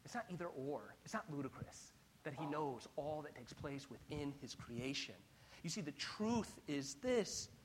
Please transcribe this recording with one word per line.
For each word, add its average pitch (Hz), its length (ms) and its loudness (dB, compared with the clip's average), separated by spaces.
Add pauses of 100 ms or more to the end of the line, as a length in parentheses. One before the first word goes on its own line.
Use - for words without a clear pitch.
It's - 100 -12
not 240 160 -2
either 175 160 -2
or. 131 480 -2 (100)
It's - 120 -4
not 214 180 2
ludicrous - 600 -4 (280)
that 143 180 -2
he 156 60 2
knows 147 500 2
all 151 280 0
that 143 100 -8
takes 123 200 -10
place 139 360 -4
within 143 500 -2
his 123 140 -6
creation. 120 640 -2 (480)
You 170 80 0
see, 214 100 0
the 143 120 0
truth - 720 4
is 143 340 2
this. 247 480 4 (160)